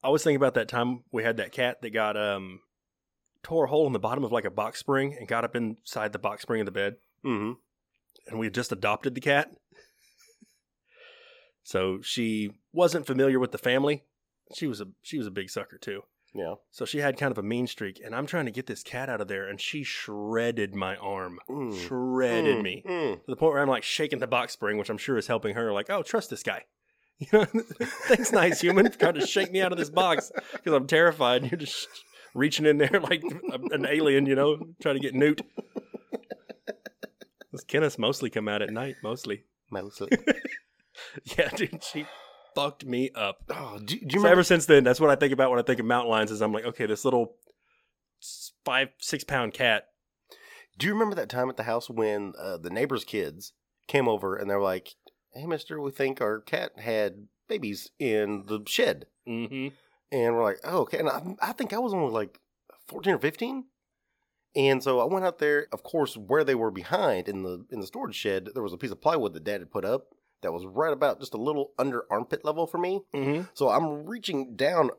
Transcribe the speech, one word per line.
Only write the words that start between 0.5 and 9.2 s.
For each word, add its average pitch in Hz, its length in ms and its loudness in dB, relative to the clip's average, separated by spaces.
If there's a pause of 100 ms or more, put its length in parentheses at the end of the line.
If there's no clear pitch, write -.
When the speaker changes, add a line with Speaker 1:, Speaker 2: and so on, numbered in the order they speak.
Speaker 1:
that 110 140 2
time 123 440 -2
we 113 120 -2
had 113 120 2
that 101 160 -4
cat 123 300 -2
that 113 80 -8
got, 107 260 0
um, 98 440 -4 (800)
tore 165 220 0
a 127 40 -2
hole 151 180 4
in 131 60 0
the 110 60 -2
bottom 120 260 -2
of, 110 80 -4
like, 113 120 0
a 95 60 -4
box 107 300 -6
spring 139 380 -2
and 113 100 -14
got 117 160 0
up 117 120 -6
inside 110 560 -4
the 104 60 -8
box 104 240 -6
spring 113 180 -2
of 101 60 -2
the 98 60 -6
bed. 101 240 -4 (280)
Speaker 2:
Mm-hmm. 113 280 -2 (760)
Speaker 1:
And 113 100 -8
we 113 80 -2
had 98 80 -6
just 123 180 -4
adopted 107 420 -2
the 127 60 -8